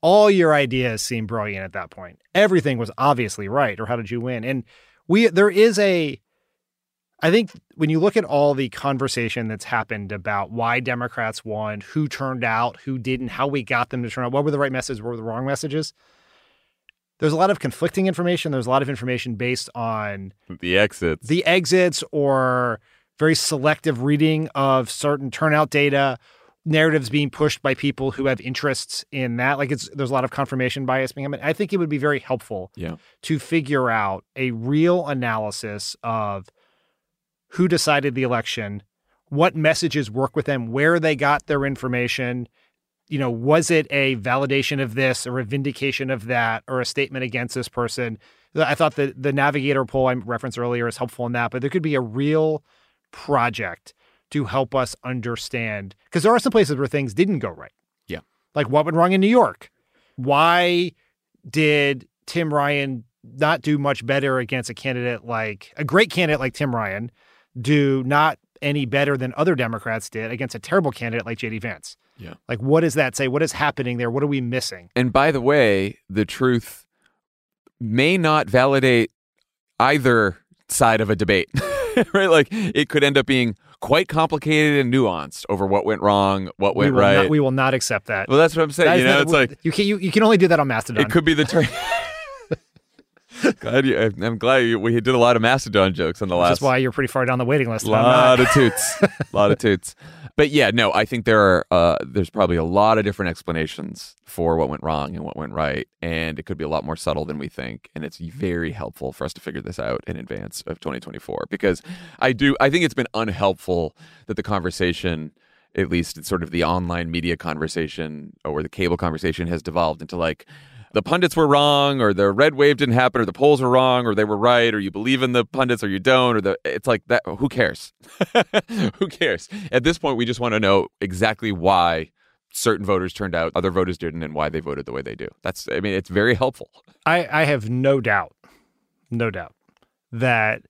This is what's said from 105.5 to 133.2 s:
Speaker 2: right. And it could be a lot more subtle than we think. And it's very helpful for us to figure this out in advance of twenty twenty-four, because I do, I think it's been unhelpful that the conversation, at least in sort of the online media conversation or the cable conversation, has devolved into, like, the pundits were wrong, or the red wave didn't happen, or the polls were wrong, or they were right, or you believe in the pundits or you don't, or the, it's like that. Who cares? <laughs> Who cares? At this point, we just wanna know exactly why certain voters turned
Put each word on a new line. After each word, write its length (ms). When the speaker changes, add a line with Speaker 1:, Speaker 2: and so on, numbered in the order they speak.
Speaker 2:
right. 340
And 380
it 40
could 140
be 60
a 60
lot 160
more 100
subtle 300
than 140
we 100
think. 440
And 120
it's 140
very 520
helpful 400
for 140
us 80
to 80
figure 200
this 180
out 280
in 80
advance 500
of 140
twenty 220
twenty-four, 480
because 320
I 120
do, 300
I 80
think 160
it's 80
been 200
unhelpful 840
that 80
the 80
conversation, 880
at 140
least 280
in 60
sort 180
of 100
the 120
online 480
media 240
conversation 960
or 180
the 60
cable 280
conversation, 500
has 140
devolved 400
into, 140
like, 300
the 120
pundits 320
were 120
wrong, 540
or 140
the 160
red 240
wave 220
didn't 180
happen, 260
or 40
the 60
polls 300
were 80
wrong, 380
or 80
they 80
were 140
right, 360
or 60
you 100
believe 320
in 120
the 120
pundits 380
or 40
you 120
don't, 380
or 40
the, 240
it's 220
like 180
that. 220
Who 200
cares? 460
<laughs> 0
Who 100
cares? 400
At 120
this 160
point, 180
we 80
just 140
wanna 200
know 280
exactly 520
why 580
certain 360
voters 260
turned 220